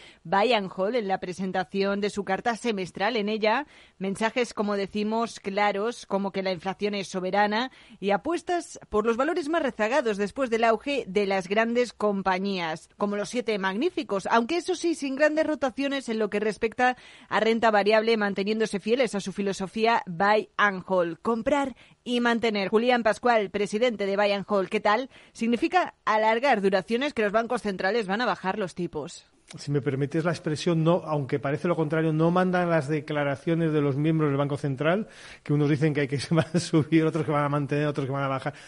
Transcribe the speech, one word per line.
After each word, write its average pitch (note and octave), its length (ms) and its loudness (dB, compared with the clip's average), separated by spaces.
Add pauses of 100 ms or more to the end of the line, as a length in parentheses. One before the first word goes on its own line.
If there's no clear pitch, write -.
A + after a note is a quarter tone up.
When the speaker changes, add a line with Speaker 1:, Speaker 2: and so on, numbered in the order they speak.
(240)
Speaker 1:
Buy G3+ 280 2
and G3 240 0
Hold G#3 200 0
en G#3 120 -2
la F#3+ 120 -2
presentación F#3+ 800 -2
de G3+ 80 0
su G3+ 120 -6
carta G3 340 -2
semestral. G3+ 600 -2
En G#3 140 -2
ella, A3 360 0 (300)
mensajes, G#3+ 560 -2
como G#3 240 -2
decimos, G#3+ 640 -4
claros, G3+ 640 -2
como G3 280 -2
que G3 100 -4
la F#3+ 100 0
inflación F#3+ 420 -4
es G3 140 -6
soberana G3+ 640 0 (280)
y G3 120 -2
apuestas E4 680 -2 (120)
por G#3 160 0
los A#3 100 2
valores D4+ 320 0
más E4 140 0
rezagados A3 560 0
después A3 320 -2
del A3+ 120 0
auge A#3 460 0
de G3+ 160 0
las F#3+ 240 -2
grandes A3+ 460 0
compañías, F#3+ 1040 -2
como G3+ 180 -2
los G#3 140 -4
siete A3+ 280 -2
magníficos, G3+ 720 -2
aunque A#3+ 280 2
eso F4+ 160 -2
sí, E4+ 200 -2
sin C4+ 220 -6
grandes D#4 300 2
rotaciones C#4 640 -4
en A3 80 -2
lo G#3+ 100 0
que G#3 120 -2
respecta A3+ 580 0 (320)
a F#3 100 2
renta A3+ 300 4
variable, A3 480 4
manteniéndose G3+ 600 -2
fieles A#3 340 0
a G3+ 60 -2
su F#3 120 -8
filosofía G3+ 720 0
Buy G3+ 540 2
and F#3+ 280 2
Hold, E3+ 360 0
comprar C4+ 520 0 (300)
y A#3+ 160 0
mantener. A3+ 480 0
Julián A#3+ 340 4
Pascual, A3 480 2
presidente G#3 560 0
de G3 100 0
Buy G3+ 140 4
and G3+ 160 -2
Hold, G3 220 0
¿qué G#3+ 100 -2
tal? G#3+ 320 0 (220)
¿Significa C#4 600 0 (100)
alargar A3 580 2
duraciones A3 520 0
que A3 80 -2
los G3+ 100 0
bancos A#3 300 0
centrales G3 440 -2
van G3 140 -2
a B3 60 0
bajar F#3+ 340 -2
los F3+ 160 -6
tipos? D#3+ 500 -8 (320)
Speaker 2:
Si C#3+ 140 -6
me C#3+ 80 2
permites C#3+ 440 -2
la F3 60 0
expresión, D#3+ 540 0
no, E3+ 200 4
aunque D3 360 -2
parece D3 260 -2
lo F3 80 2
contrario, D#3+ 380 0
no D#3+ 180 4
mandan F3+ 400 2
las D#3+ 160 2
declaraciones D3+ 840 0
de D3+ 80 2
los C#3+ 160 2
miembros D#3 340 2
del C3+ 60 0
Banco C#3+ 200 0
Central, D3+ 520 0 (340)
que - 100 -2
unos D3 160 4
dicen D3+ 260 2
que D3 80 0
hay C3 60 0
que C3+ 120 -2
<laughs> - 0 -
se - 120 -4
van D#3+ 220 4
a D3 60 2
subir, D#3+ 440 2
otros D#3+ 200 0
que D#3 80 -2
van D3 120 2
a C#3+ 40 0
mantener, D3 400 0
otros C#3 180 -4
que C3 60 -4
van C#3 120 -2
a C3+ 40 -2
bajar. C3+ 260 -4 (140)